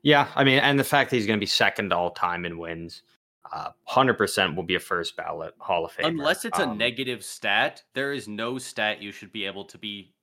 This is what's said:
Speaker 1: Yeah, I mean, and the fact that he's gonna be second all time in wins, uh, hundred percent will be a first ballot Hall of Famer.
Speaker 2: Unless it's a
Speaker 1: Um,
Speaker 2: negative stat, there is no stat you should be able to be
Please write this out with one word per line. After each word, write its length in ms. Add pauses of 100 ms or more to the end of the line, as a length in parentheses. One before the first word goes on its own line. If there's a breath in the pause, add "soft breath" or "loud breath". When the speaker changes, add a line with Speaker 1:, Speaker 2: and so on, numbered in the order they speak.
Speaker 1:
Yeah, 340
I 80
mean, 160
and 180
the 60
fact 260
that 60
he's 100
gonna 140
be 60
second 460
all 200
time 320
in 140
wins, 440 (480)
uh, 200 (140)
hundred 300
percent 420
will 60
be 120
a 60
first 360
ballot 420
Hall 280
of 60
Famer. 160
Speaker 2:
Unless 360
it's 140
a 100
Speaker 1:
Um, 80
Speaker 2:
negative 480
stat, 580 (120)
there 180
is 160
no 300
stat 420
you 100
should 220
be 140
able 180
to 140
be 340 (100)